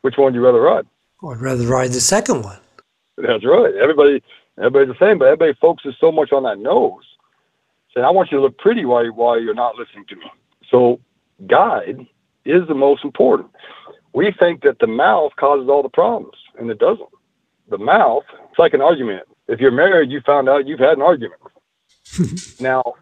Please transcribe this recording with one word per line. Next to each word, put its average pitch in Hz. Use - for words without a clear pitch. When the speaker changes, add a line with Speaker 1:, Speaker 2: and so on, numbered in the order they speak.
Speaker 1:
Which 131
one 139
would 131
you 120
rather 123
ride? 165
Speaker 2:
Oh, 156
I'd 113
rather 127
ride 127
the 123
second 190
one. 98
Speaker 1:
That's 110
right. 185
Everybody, 143
everybody's 131
the 185
same, 208
but -
everybody 156
focuses 147
so 165
much 156
on 139
that 104
nose. 139
Say, 123
"I 131
want 185
you 143
to 135
look 131
pretty 214
while, 120
while 117
you're 110
not 117
listening 101
to 101
me." -
So 123
guide 127
is 170
the 156
most 139
important. -
We 190
think 170
that 139
the 117
mouth 151
causes 139
all 143
the 135
problems, 214
and 117
it 104
doesn't. -
The 101
mouth, 139
it's -
like 165
an 139
argument. 131
If 110
you're 127
married, 156
you 143
found 139
out 139
you've 147
had 135
an 135
argument. 127
Speaker 2:
<laughs> -
Speaker 1:
Now, 131